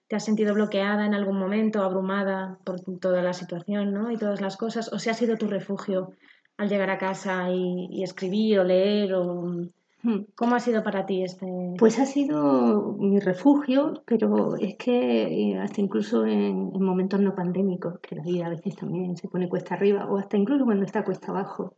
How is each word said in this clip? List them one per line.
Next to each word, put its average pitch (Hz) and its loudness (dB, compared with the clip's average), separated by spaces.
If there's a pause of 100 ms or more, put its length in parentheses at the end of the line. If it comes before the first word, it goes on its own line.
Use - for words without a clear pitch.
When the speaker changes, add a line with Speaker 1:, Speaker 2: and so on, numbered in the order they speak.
Speaker 1:
te - -6
has 208 -2
sentido 214 2
bloqueada 208 0
en 208 0
algún 196 -2
momento, 208 0
abrumada 190 -2
por 180 -6 (200)
toda 180 2
la 180 0
situación, 196 -4
¿no? 214 -4
Y 220 -4
todas 202 -2
las 190 -4
cosas, 220 -6
o 202 -6
si 226 -2
ha 220 0
sido 226 0
tu 214 -2
refugio 190 -4 (480)
al 208 -2
llegar 196 0
a 185 -2
casa 185 -2
y, 180 -2
y 190 -4
escribir 202 0
o 180 4
leer, 190 4
o 175 -2 (580)
Speaker 2:
Hmm. 214 0 (100)
Speaker 1:
¿cómo 240 2
ha - 0
sido 233 0
para 190 -2
ti 185 0
este? 185 -6 (320)
Speaker 2:
Pues 226 6
ha 269 2
sido 269 2
mi 202 4
refugio, 277 4
pero 214 2
es 190 -4
que, 220 2
eh, 98 -2
hasta - -4
incluso 107 0
en, 110 0
en 190 0
momentos 190 2
no 196 2
pandémicos, 180 -2
que - -14
la 156 -10
vida 175 -2
a 170 -4
veces 165 -6
también 180 -6
se 190 -12
pone 180 -2
cuesta 185 -4
arriba, 202 2
o 202 0
hasta 202 -4
incluso 254 2
cuando 202 2
está 196 -2
cuesta 185 -4
abajo. 185 -6